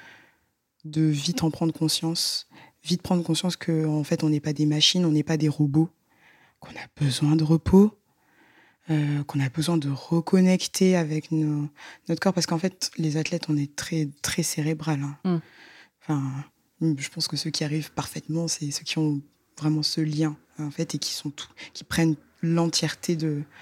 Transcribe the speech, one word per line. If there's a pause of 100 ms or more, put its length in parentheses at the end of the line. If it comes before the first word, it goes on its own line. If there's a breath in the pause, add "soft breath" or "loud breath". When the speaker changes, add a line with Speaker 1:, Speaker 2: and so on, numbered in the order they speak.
(840 loud breath)
Speaker 1:
de
vite
en
prendre
conscience. (360 loud breath)
Vite
prendre
conscience
que,
en
fait,
on
n'est
pas
des
machines,
on
n'est
pas
des
robots, (680 soft breath)
qu'on
a (120)
besoin
de
repos, (920 soft breath)
euh,
qu'on
a
besoin
de
reconnecter
avec
nos, (400 loud breath)
notre
corps.
Parce
qu'en
fait,
les
athlètes,
on
est
très, (120)
très
cérébral,
hein.
Speaker 2:
Mm. (640 loud breath)
Speaker 1:
Enfin, (500)
je
pense
que
ceux
qui
arrivent
parfaitement,
c'est
ceux
qui
ont (360)
vraiment
ce
lien, (220)
en
fait,
et
qui
sont
tout, (260 loud breath)
qui
prennent (260)
l'entièreté
de, (180 loud breath)